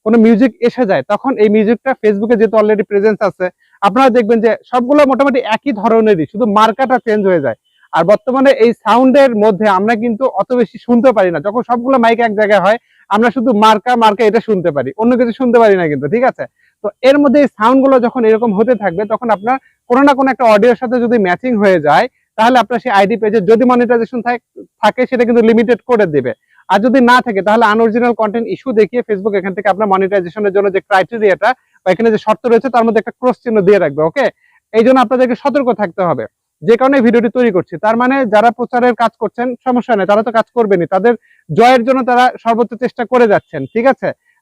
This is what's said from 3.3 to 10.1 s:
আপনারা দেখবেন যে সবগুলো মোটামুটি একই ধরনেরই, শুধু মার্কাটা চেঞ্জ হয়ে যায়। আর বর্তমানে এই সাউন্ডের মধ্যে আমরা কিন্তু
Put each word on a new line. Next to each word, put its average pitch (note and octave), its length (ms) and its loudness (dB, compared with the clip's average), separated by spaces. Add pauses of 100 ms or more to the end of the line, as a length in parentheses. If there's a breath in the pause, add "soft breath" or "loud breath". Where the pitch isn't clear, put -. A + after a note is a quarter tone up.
আপনারা A#3+ 300 2
দেখবেন A3+ 300 0
যে G#3+ 240 0
সবগুলো B3+ 420 0
মোটামুটি C4 320 0
একই A3 340 -4
ধরনেরই, G#3+ 600 0
শুধু A3 140 -4
মার্কাটা A3+ 520 0
চেঞ্জ G#3+ 280 -2
হয়ে F3+ 140 0
যায়। B2 140 -4 (380)
আর E3 120 0
বর্তমানে B3+ 460 0
এই A#3 220 2
সাউন্ডের B3+ 640 2
মধ্যে G#3+ 320 0
আমরা G3+ 260 0
কিন্তু A3+ 300 -4